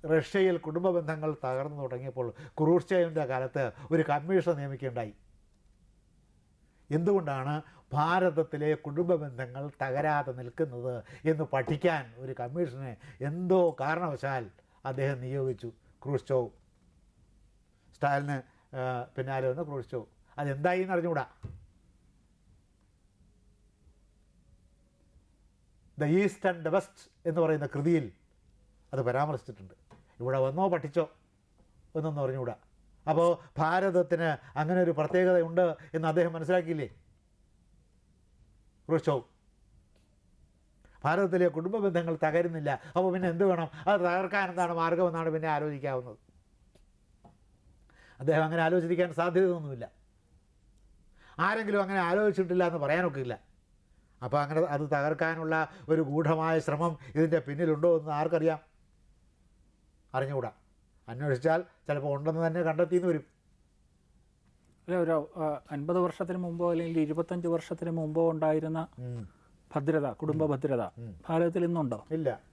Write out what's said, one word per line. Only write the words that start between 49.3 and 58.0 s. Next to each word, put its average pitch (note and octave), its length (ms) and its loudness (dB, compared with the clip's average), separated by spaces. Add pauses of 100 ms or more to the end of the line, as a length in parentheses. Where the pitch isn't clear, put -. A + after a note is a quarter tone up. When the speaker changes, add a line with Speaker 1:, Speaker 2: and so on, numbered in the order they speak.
Speaker 1:
ആരെങ്കിലും G#3 400 0
അങ്ങനെ F#3+ 240 0
ആലോചിച്ചിട്ടില്ല F#3 640 2
എന്ന് E3 140 -2
പറയാനൊക്കില്ല. C#3 500 0 (920)
അപ്പോൾ C3 200 2
അങ്ങനെ D#3 160 0 (160)
അത് D3 80 0 (100)
തകർക്കാനുള്ള D#3+ 600 0 (360)
ഒരു D#3+ 180 4
ഗൂഢമായ D#3+ 460 2 (140)
ശ്രമം D#3 260 0 (220)
ഇതിൻ്റെ D#3+ 320 4
പിന്നിലുണ്ടോ D#3 500 2
എന്ന് D3+ 220 -4